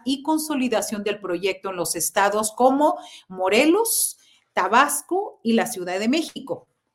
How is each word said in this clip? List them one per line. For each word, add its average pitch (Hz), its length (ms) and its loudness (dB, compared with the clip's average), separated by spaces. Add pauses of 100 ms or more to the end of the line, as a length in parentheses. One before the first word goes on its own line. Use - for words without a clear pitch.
y 269 160 -2
consolidación 254 840 -2
del 208 160 -4
proyecto 185 520 -4
en 180 60 -8
los 170 180 -2
estados 202 560 0
como 277 480 4 (280)
Morelos, 254 920 2 (340)
Tabasco 277 880 0
y 233 120 2
la 202 120 4
Ciudad 180 320 -6
de 214 100 -2
México. 277 600 -4 (280)